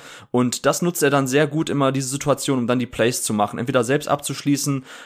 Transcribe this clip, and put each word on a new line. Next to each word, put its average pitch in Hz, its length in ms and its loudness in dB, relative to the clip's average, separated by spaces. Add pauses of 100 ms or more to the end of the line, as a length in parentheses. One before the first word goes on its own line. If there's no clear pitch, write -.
(320)
und 123 340 0
das - 160 2
nutzt 175 220 0
er 139 80 4
dann 139 160 2
sehr 143 180 4
gut 151 240 -2
immer, 135 220 2
diese 135 160 -2
Situation, 139 500 0
um 120 100 0
dann 123 120 2
die 120 80 -2
Plays 117 340 0
zu - 120 -2
machen. 104 260 0
Entweder 123 240 0
selbst 139 240 0
abzuschließen 139 800 -2 (200)